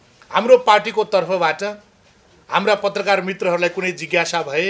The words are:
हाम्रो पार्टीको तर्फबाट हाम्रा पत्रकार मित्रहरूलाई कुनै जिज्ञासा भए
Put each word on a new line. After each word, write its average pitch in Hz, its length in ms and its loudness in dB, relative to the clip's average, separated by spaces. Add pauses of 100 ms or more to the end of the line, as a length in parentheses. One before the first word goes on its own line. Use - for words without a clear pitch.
(320)
हाम्रो 233 260 6
पार्टीको 214 460 2
तर्फबाट 175 600 -2 (840)
हाम्रा 196 260 2
पत्रकार 202 460 -2
मित्रहरूलाई 180 480 -2
कुनै 185 220 -6
जिज्ञासा 165 500 -2
भए 156 280 -4